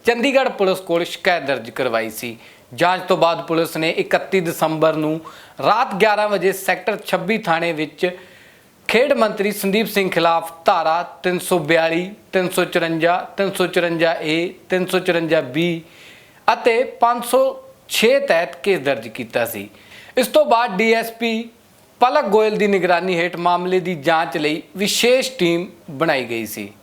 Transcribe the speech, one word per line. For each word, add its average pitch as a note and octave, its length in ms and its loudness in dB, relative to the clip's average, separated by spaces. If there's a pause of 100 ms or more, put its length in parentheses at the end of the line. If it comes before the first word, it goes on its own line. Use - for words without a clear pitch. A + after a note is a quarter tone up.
ਚੰਡੀਗੜ੍ਹ B3 520 2
ਪੁਲਿਸ F#3 220 0
ਕੋਲ E3+ 240 -2
ਸ਼ਿਕਾਇਤ E3+ 380 -2
ਦਰਜ B2 280 -4
ਕਰਵਾਈ A2+ 400 -2
ਸੀ। A#2 260 -10 (380)
ਜਾਂਚ F3 340 0
ਤੋਂ F#3 80 4
ਬਾਅਦ E3 300 2
ਪੁਲਿਸ E3 300 -2
ਨੇ D#3+ 120 -2 (100)
ਇਕੱਤੀ F#3 420 0
ਦਸੰਬਰ D#3+ 560 0
ਨੂੰ D#3 240 -2 (440)
ਰਾਤ G#3+ 300 2
ਗਿਆਰਾਂ G#3 340 2
ਵਜੇ F#3+ 240 2
ਸੈਕਟਰ A3 440 -2 (100)
ਛੱਬੀ F#3 320 0
ਥਾਣੇ E3+ 340 -2
ਵਿੱਚ D#3 360 -4 (800)
ਖੇਡ C4+ 240 2
ਮੰਤਰੀ G#3 400 0
ਸੰਦੀਪ G3+ 340 0
ਸਿੰਘ G3 240 -2
ਖਿਲਾਫ E3 420 2 (120)
ਧਾਰਾ E3+ 380 2 (200)
ਤਿੰਨ F3+ 160 -2
ਸੌ F3 200 0
ਬਿਆਲੀ, E3 520 2 (220)
ਤਿੰਨ F#3 180 0
ਸੌ F3+ 140 0
ਚੁਰੰਜਾ, E3 520 0 (200)
ਤਿੰਨ G3 160 -2
ਸੌ F#3 140 0
ਚੁਰੰਜਾ E3+ 560 0
ਏ, E3 260 -2 (200)
ਤਿੰਨ F3+ 180 -2
ਸੌ F#3 120 -2
ਚੁਰੰਜਾ E3 420 0
ਬੀ E3 420 -4 (680)
ਅਤੇ A#3 300 2 (180)
ਪੰਜ A#3 240 2
ਸੌ C4 180 2 (460)
ਛੇ B3+ 320 2
ਤਹਿਤ F3 420 0
ਕੇਸ F#3 180 0
ਦਰਜ B2+ 280 -2
ਕੀਤਾ A#2 360 -4
ਸੀ। G2+ 240 -8 (500)
ਇਸ B3 100 2
ਤੋਂ D4+ 160 4
ਬਾਅਦ A#3 320 2
ਡੀ A3+ 160 2
ਐਸ A3+ 180 0
ਪੀ A3+ 380 -4 (520)
ਪਲਕ C4 280 2
ਗੋਇਲ G#3+ 280 2
ਦੀ G#3 100 2
ਨਿਗਰਾਨੀ F3+ 520 2
ਹੇਠ E3+ 180 -2
ਮਾਮਲੇ F3 440 0
ਦੀ F3+ 140 -4
ਜਾਂਚ E3 420 0
ਲਈ D3+ 260 -2 (140)
ਵਿਸ਼ੇਸ਼ A#3+ 640 0
ਟੀਮ E3+ 300 0 (220)
ਬਣਾਈ C#3+ 380 0
ਗਈ A#2 180 -6
ਸੀ। G2+ 240 -12 (120)